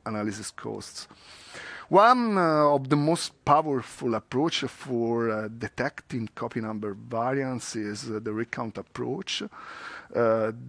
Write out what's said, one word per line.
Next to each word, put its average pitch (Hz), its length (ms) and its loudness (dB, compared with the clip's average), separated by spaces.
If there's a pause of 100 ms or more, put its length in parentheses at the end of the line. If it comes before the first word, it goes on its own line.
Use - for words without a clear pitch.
analysis 107 460 -4
costs. - 560 -10 (800)
One, 226 500 8
uh, 151 360 6
of 135 160 0
the 147 60 6
most 156 480 0
powerful 143 720 2
approach 139 460 -2
for, 117 680 -2
uh, 107 200 -2
detecting 113 840 -6
copy 117 280 -6
number 107 320 -6
variants 120 800 -4
is, 104 340 -6
uh, 107 100 -4
the 110 120 -4
recount 113 460 -6
approach, 123 640 -6
uh, - 1080 -2 (180)